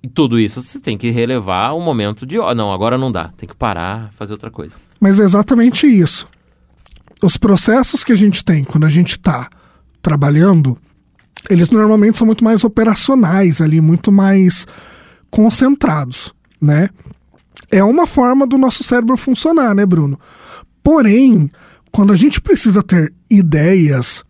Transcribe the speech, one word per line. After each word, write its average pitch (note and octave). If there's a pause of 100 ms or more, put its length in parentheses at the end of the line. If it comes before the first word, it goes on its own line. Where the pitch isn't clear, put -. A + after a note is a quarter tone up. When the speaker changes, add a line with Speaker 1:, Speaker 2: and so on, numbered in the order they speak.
Speaker 1:
E C3
tudo A#2+
isso A2
você -
tem A#2+
que A#2
relevar A#2
o E3+
momento A2
de, C#3
"Ó, B2
não, G#2+
agora G#2+
não C3
dá, E2+
tem -
que -
parar, G2+
fazer G#2+
outra A2
coisa." D#2 (260)
Speaker 2:
Mas G3
é G#3
exatamente A#3
isso. G3 (960)
Os F#3
processos A3
que -
a A3
gente G3
tem D#3
quando D3+
a D#3
gente E3
tá C3 (520)
trabalhando, D3 (720)
eles F3
normalmente G#3+
são A#3
muito A3
mais A3
operacionais G#3
ali, D#3+
muito E3
mais G3 (640)
concentrados, A3 (280)
né? D3+ (840)
É F#3+
uma C#4+
forma C4+
do B3+
nosso C4
cérebro A#3+
funcionar, C4+
né, G3+
Bruno? D#3+ (640)
Porém, A#3 (420)
quando G3+
a G3
gente C4+
precisa G#3
ter E3 (180)
ideias D#3